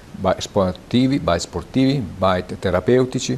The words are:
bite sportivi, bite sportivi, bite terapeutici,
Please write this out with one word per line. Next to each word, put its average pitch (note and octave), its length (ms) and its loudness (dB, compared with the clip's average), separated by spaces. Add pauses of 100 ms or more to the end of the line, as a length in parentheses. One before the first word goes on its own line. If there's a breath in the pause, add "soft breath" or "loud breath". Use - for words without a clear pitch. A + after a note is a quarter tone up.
(120 loud breath)
bite F#2 280 0
sportivi, B2 760 0
bite E2+ 220 0
sportivi, B2+ 580 -2
bite F#2 600 -2
terapeutici, B2 800 2